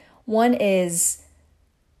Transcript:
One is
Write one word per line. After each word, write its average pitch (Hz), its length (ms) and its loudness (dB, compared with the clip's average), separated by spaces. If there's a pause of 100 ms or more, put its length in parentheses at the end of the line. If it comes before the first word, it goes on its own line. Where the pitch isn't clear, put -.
(240)
One 226 300 2
is 185 680 -2 (760)